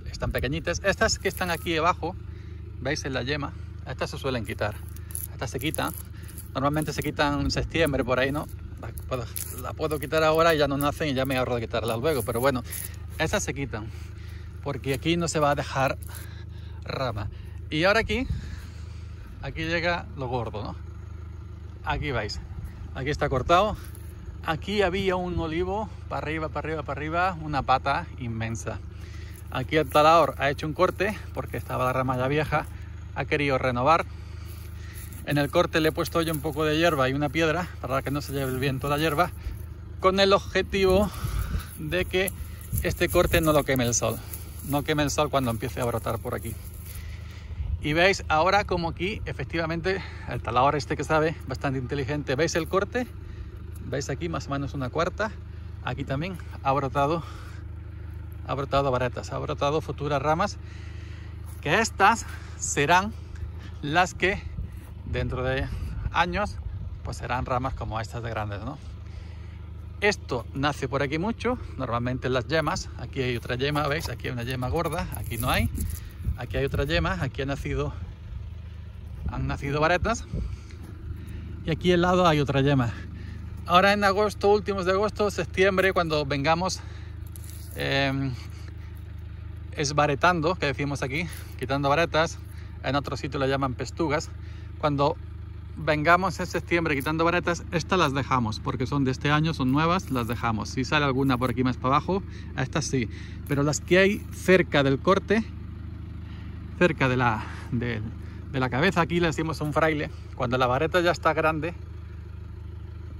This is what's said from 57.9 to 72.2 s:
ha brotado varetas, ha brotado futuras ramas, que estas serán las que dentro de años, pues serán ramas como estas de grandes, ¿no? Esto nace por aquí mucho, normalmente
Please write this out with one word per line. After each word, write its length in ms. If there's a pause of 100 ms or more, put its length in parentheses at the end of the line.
ha 80
brotado 360
varetas, 400
ha 60
brotado 440
futuras 400
ramas, 360 (1040)
que 180
estas 460 (320)
serán 560 (680)
las 320
que 280 (640)
dentro 380
de 220 (460)
años, 460 (480)
pues 120
serán 280
ramas 300
como 260
estas 220
de 80
grandes, 340
¿no? 120 (1200)
Esto 520
nace 360
por 140
aquí 160
mucho, 380 (200)
normalmente 500